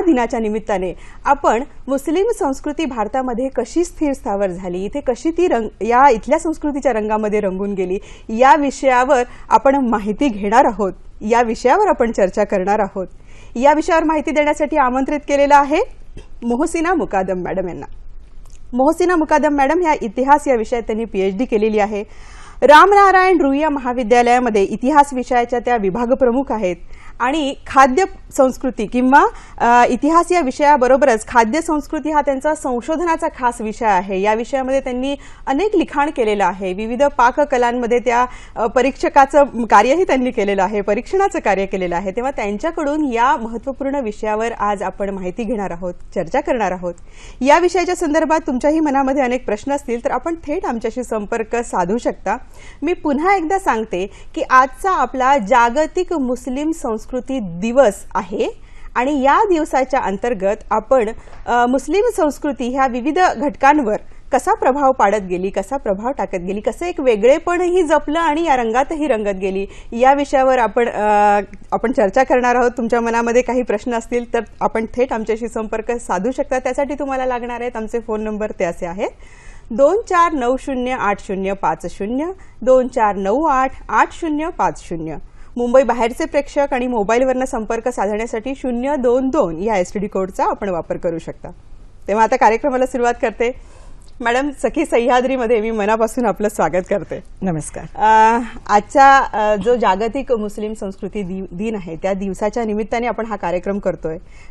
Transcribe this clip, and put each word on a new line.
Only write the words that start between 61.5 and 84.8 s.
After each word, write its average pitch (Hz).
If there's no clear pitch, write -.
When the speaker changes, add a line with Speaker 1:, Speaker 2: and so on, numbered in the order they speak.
Speaker 1:
मुस्लिम 277
संस्कृती 285
ह्या 269
विविध 254
घटकांवर 269
कसा 311
प्रभाव 277
पाडत 220
गेली, 180
कसा 202
प्रभाव 220
टाकत 208
गेली, 185
कसं 233
एक 349
वेगळेपणही 320
जपलं 302
आणि 320
या 302
रंगातही 262
रंगत 214
गेली, 196
या 247
विषयावर 262
आपण, 233
अ, 208
आपण 233
चर्चा 240
करणार 247
आहोत. 247
तुमच्या 233
मनामध्ये 233
काही 247
प्रश्न 208
असतील 240
तर 233
आपण 220
थेट 262
आमच्याशी 226
संपर्क 220
साधू 214
शकता. 262
त्यासाठी 262
तुम्हाला 269
लागणार 240
आहेत 247
आमचे 220
फोन 214
नंबर, 214
ते 190
असे 170
आहेत 196
दोन 277
चार 339
नऊ 254
शून्य 254
आठ 208
शून्य 196
पाच 170
शून्य, 247
दोन 254
चार 214
नऊ 202
आठ 269
आठ 233
शून्य 311
पाच 175